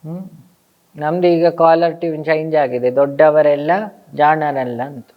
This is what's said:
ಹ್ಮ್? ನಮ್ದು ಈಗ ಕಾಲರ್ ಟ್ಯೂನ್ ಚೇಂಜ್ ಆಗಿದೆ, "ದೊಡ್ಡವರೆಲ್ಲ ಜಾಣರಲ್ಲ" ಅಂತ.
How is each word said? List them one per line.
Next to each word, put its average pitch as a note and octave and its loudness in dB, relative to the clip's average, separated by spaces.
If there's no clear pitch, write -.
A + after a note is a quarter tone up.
ಹ್ಮ್? F#3 -12
ನಮ್ದು D#3+ -2
ಈಗ E3+ 2
ಕಾಲರ್ E3 2
ಟ್ಯೂನ್ D#3 -6
ಚೇಂಜ್ D#3 -2
ಆಗಿದೆ, B2+ 0
"ದೊಡ್ಡವರೆಲ್ಲ D3 2
ಜಾಣರಲ್ಲ" C#3 0
ಅಂತ. C3+ -12